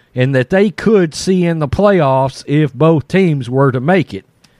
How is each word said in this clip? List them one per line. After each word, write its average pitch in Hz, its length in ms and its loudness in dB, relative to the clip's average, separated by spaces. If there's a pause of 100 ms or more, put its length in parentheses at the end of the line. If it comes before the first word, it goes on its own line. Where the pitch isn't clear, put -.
(160)
and 127 180 0
that 127 160 0
they 196 220 2
could 190 420 0
see 185 320 -2
in 165 140 -2
the 147 80 -4
playoffs 135 800 0
if 147 260 0
both 151 340 0
teams 151 440 -2
were 135 200 2
to 123 80 -2
make 151 360 -2
it. 95 100 -14 (340)